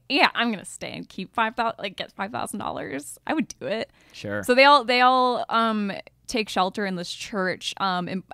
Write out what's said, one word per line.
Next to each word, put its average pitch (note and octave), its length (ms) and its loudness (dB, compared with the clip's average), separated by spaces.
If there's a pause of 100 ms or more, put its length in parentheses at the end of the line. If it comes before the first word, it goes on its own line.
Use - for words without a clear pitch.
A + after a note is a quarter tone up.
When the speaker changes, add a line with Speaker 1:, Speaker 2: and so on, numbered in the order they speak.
Speaker 1:
Yeah, C4+ 240 6
I'm A#3 160 0
gonna G#3 160 -6
stay - 260 -12
and - 160 -12
keep - 280 -12
five A3+ 200 -2
thousand, A3+ 220 -2
like, G3 200 -10
get - 160 -10
five G3+ 180 -10
thousand - 280 -6
dollars. - 680 -8
I D#4 80 0
would - 240 -4
do B2+ 80 -10
it. A3 240 -6 (200)
Speaker 2:
Sure. G2+ 320 -6
Speaker 1:
So B3 120 2
they B3+ 80 8
all, C#4+ 220 8
they B3 160 4
all, B3+ 480 4
um, A3 420 0 (340)
take A3 240 -4
shelter G#3 380 0
in F#3 80 -4
this F3 180 -8
church. - 640 -4
Um, F3+ 320 -2
and F#3 140 -4 (100)